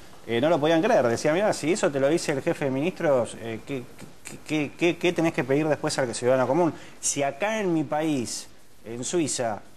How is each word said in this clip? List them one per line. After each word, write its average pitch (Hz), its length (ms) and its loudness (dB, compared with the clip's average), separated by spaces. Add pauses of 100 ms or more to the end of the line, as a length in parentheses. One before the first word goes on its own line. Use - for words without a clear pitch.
(260)
eh, 117 160 0
no 156 80 4
lo 156 100 4
podían 160 220 4
creer. 190 240 4
Decía, 120 260 2
"Mirá, 190 220 2
si 147 180 0
eso 196 180 2
te 139 100 0
lo 135 80 4
dice 165 240 0
el 135 100 -2
jefe 160 240 0
de 131 40 0
ministros, 139 680 0
eh, 113 240 -8
¿qué, 131 200 -8 (400)
qué, - 220 -14
qué, 151 300 -2
qué, 165 220 2
qué 175 140 2
tenés 165 200 0
que 151 120 0
pedir 143 240 2
después 147 280 0
al 127 160 0
ciudadano 127 340 4
común?". 156 280 2 (260)
Si - 220 -2
acá 202 380 -2
en 185 120 0
mi 156 100 2
país, 147 640 -2 (360)
en 120 200 -8
Suiza, 123 580 0 (140)